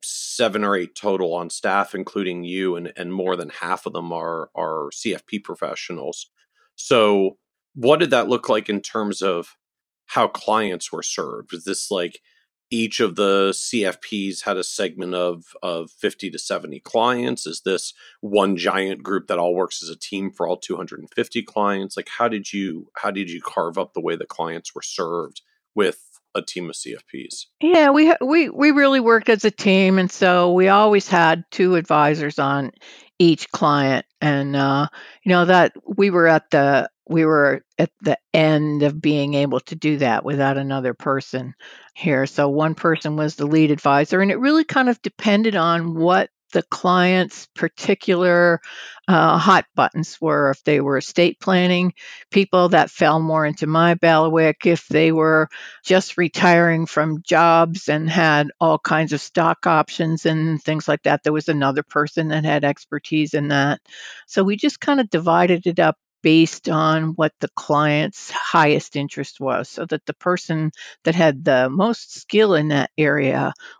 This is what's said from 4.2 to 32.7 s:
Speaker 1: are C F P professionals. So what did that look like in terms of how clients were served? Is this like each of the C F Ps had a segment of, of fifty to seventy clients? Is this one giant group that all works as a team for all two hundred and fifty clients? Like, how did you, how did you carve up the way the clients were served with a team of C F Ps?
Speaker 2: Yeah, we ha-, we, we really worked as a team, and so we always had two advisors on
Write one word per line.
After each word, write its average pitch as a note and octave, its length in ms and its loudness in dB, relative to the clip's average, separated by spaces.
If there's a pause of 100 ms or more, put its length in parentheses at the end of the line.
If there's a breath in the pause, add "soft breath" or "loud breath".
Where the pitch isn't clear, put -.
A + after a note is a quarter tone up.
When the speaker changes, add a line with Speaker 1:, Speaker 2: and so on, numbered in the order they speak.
Speaker 1:
are D#2+ 380 -6
C G#2 200 -8
F - 120 -12
P G#2+ 120 -10
professionals. D#2+ 880 -10 (480)
So G#2 640 2 (360)
what C#3 260 2
did D#3 120 0
that A#2 180 0
look A#2+ 180 -2
like A2 220 -2
in G2+ 100 -4
terms G#2 420 -6
of F2+ 360 -4 (480)
how A#2 220 0
clients G#2+ 640 -4
were E2+ 120 -10
served? B1+ 500 -10
Is E2+ 120 -14
this - 260 -8
like F2 300 -6 (480)
each A2+ 320 -4
of F#2+ 140 -2
the G2 360 0
C A2 320 -6
F F#2 160 -4
Ps G2 440 -8
had G2+ 120 -4
a F#2 80 -6
segment F#2 500 -8
of, F2+ 300 -4 (180)
of E2 300 -8
fifty - 380 -8
to D#2 100 -14
seventy E2 400 -10
clients? B2 640 -4
Is - 200 -14
this - 280 -4 (280 soft breath)
one G2+ 340 0
giant F#2+ 480 -4
group F2+ 240 -6
that F#2 120 -4
all F2 160 0
works F2+ 280 -4
as E2 60 -16
a D#2+ 80 -16
team G2 340 -10
for F2 160 -6
all F2+ 100 -4
two F2+ 200 -10
hundred F2 220 -14
and D2+ 140 -20
fifty A#2 280 -6
clients? G2+ 560 -4
Like, - 100 -10 (100)
how A#2+ 120 0
did G#2 240 -8
you, F#2+ 420 -8
how G2+ 160 -6
did F#2+ 180 -8
you E2+ 120 -12
carve E2+ 360 -6
up F#2 160 -8
the F#2 60 -8
way E2+ 160 -4
the - 100 -10
clients E2 480 -10
were - 100 -16
served E2 580 -10 (340)
with - 440 -4 (140)
a F2+ 80 -4
team F2 280 -12
of - 80 -14
C A#1 180 -14
F - 120 -20
Ps? - 400 -16 (120)
Speaker 2:
Yeah, D#4 300 6
we D4+ 180 4
ha-, E4 180 2
we, D4+ 240 2
we D4 220 2
really C4+ 300 4
worked A3+ 260 4
as A3 160 2
a G#3+ 80 2
team, F#3+ 480 4
and F#3 100 0
so F3+ 440 2
we F#3 160 4
always G#3 400 4
had E3+ 420 2
two F3+ 240 2
advisors D3+ 640 0
on C#3 320 -2 (480 loud breath)